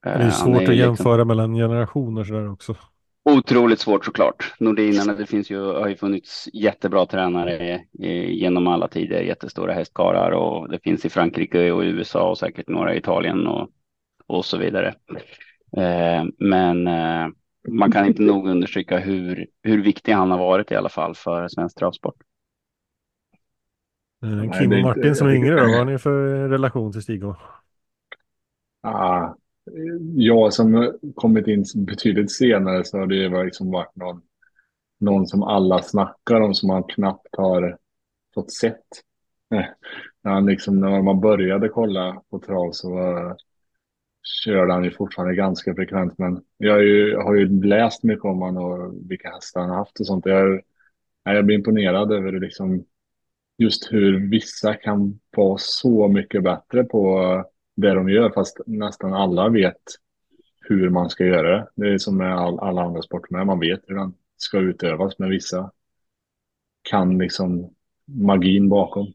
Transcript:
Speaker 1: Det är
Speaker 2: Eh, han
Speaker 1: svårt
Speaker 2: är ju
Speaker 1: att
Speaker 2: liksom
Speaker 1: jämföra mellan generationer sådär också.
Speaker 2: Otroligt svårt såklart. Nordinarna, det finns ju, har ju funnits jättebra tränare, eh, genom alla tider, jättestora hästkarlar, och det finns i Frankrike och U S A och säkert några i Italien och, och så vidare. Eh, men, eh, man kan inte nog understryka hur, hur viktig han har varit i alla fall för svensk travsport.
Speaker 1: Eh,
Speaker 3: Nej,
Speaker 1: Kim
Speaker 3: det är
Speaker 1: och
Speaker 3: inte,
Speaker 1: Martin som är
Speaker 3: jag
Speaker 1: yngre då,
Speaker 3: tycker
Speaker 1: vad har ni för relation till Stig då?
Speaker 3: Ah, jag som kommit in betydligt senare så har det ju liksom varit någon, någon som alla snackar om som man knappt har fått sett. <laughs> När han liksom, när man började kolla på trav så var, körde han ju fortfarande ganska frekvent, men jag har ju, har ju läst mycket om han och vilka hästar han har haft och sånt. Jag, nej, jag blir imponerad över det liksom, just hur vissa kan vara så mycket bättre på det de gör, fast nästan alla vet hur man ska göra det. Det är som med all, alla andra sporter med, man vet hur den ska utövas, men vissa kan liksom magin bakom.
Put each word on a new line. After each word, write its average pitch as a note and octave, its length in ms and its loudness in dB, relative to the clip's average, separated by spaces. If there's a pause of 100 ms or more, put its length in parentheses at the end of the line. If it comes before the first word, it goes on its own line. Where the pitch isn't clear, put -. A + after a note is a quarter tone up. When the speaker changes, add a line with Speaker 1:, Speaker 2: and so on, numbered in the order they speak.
Speaker 1:
Det F#2+ 60 -6
är - 60 -4
Speaker 2:
Eh, B2 60 0
han A#2 100 4
Speaker 1:
svårt - 160 0
Speaker 2:
är B2 120 4
ju - 40 2
Speaker 1:
att - 60 2
Speaker 2:
liksom B2 180 6
Speaker 1:
jämföra A#2 380 2
mellan A2+ 300 0
generationer A#2 680 -2
sådär G#2 280 -8
också. G#2 240 -10 (540)
Speaker 2:
Otroligt A#2+ 500 6
svårt G2+ 260 0
såklart. - 540 -2
Nordinarna, G#2 540 2
det G#2 120 -6
finns G2+ 240 -4
ju, G2 100 -6
har G2 280 -4
ju G2 80 -4
funnits - 580 -6
jättebra G2 520 0
tränare, F2 760 -4 (180)
eh, F2+ 320 -6
genom F2+ 360 0
alla F2 200 0
tider, F2 340 -4
jättestora F2+ 520 -6
hästkarlar, F2+ 580 0
och E2 380 -4
det F2 140 -8
finns - 220 -2
i E2 40 -2
Frankrike F2 600 0
och F2+ 100 0
U F2+ 200 -2
S - 140 -10
A F2+ 140 2
och F#2 80 -4
säkert - 300 -8
några F2 280 -2
i - 20 -2
Italien F2 500 -2
och, D2+ 220 -4 (580)
och F2+ 180 -2
så - 120 -6
vidare. F#2 380 -2 (840)
Eh, E2+ 460 0 (160)
men, F2+ 480 2
eh, E2 400 -2 (420)
man G#2 220 2
kan G2+ 160 4
inte F#2 140 2
nog G2 260 4
understryka F2+ 520 -2
hur, F#2 480 -6 (160)
hur G#2+ 200 2
viktig G#2 300 0
han F#2 180 4
har F2+ 60 0
varit F#2 340 0
i A2 40 -2
alla G2 140 -2
fall E2 260 -6
för F2 320 -6
svensk E2+ 320 -8
travsport. - 360 -4 (2000)
Speaker 1:
Eh, A2 60 -6
Speaker 3:
Nej, G#2 300 -4
Speaker 1:
Kim G2 100 4
Speaker 3:
det G2+ 60 6
är G2 80 4
Speaker 1:
och B2+ 60 4
Speaker 3:
inte, B2 100 0
Speaker 1:
Martin D3 160 4
som C#3+ 120 2
är C3+ 40 6
Speaker 3:
jag C3+ 60 6
Speaker 1:
yngre B2+ 140 4
då, E3+ 60 4
Speaker 3:
tycker B2 120 6
Speaker 1:
vad A2+ 80 4
har B2 80 2
ni C3+ 120 -2
för C#3 520 0
relation C3 420 0
till G#2 100 -10
Stig G#2 200 -8
då? G2+ 160 -8 (1400)
Speaker 3:
Ah, F2+ 540 -2 (800)
jag A2+ 380 6
som A#2 460 4 (160)
kommit A2 320 2
in G2+ 180 2 (100)
betydligt G2+ 560 0
senare F#2+ 540 2
så - 140 -8
har F#2+ 80 -4
det F#2+ 80 -2
ju F#2 300 -2
liksom F#2 260 -8
varit F2+ 240 -6
någon, F2+ 260 -12 (800)
någon G2 280 0
som G2+ 160 0
alla F#2+ 380 2
snackar G#2+ 600 0
om G#2 120 2
som G2 140 -2
man F#2 160 0
knappt - 540 -6
har F2+ 400 0 (560)
fått - 200 -8
sett. - 320 -4 (340)
<laughs> - 300 -20 (720)
När G2+ 80 -2
han G2 140 2
liksom, G2 340 2
när G2 220 2
man F#2+ 200 2
började G#2 480 2
kolla F#2+ 600 -4
på G2 100 -10
trav F2+ 320 -4
så F2+ 220 -10
var, F2+ 440 -6 (1080)
körde F#2 300 2
han F2+ 100 0
ju F2+ 80 -2
fortfarande F#2 440 -6
ganska F#2 400 -2
frekvent, F#2 420 -4
men F2+ 240 -4 (160)
jag G#2 160 2
har G#2 60 6
ju, G#2 380 6
har G2+ 180 0
ju G2 300 4
läst G#2 380 2
mycket G#2+ 220 0
om F#2 160 -2
han F#2 160 -4
och F2+ 360 -8 (180)
vilka - 200 -10
hästar - 300 -10
han F2+ 80 -4
har F2+ 80 -4
haft - 220 -10
och G#2+ 80 -4
sånt. F#2+ 180 -4
Jag, F#2+ 360 4 (640)
nej, G2+ 100 0
jag G2+ 100 4
blir G#2 100 4
imponerad G#2 560 0
över F#2+ 200 -2
det F#2 80 -6
liksom, F#2 460 -6 (720)
just A2+ 360 0
hur G2 360 4
vissa G#2+ 440 -2
kan G2+ 460 -4 (180)
vara F#2+ 220 2
så A2 480 2
mycket G2+ 360 2
bättre F#2+ 400 0
på F#2+ 380 2 (540)
det G2 180 2
de F#2+ 160 0
gör, G#2+ 220 4
fast - 340 -4
nästan G#2 480 -6
alla F#2+ 360 0
vet G2 320 2 (800)
hur F#2 280 2
man F2+ 200 0
ska - 160 -2
göra F2+ 320 2
det. A2 180 -6
Det G#2 180 -2
är G2 40 0
som G2 200 -2
med F#2 200 -2
all, F2 220 -4
alla F2+ 220 -4
andra E2+ 200 -6
sporter - 320 -12
med, F#2 140 -4
man F#2+ 120 0
vet E2+ 280 -2
hur G2 80 -10
den F#2+ 180 -8 (240)
ska - 220 -6
utövas, F2+ 600 -2
men F#2+ 100 -4
vissa F#2+ 420 -6 (1120)
kan F#2 360 0
liksom F2+ 560 -4 (320)
magin G2 640 2
bakom. G2+ 460 0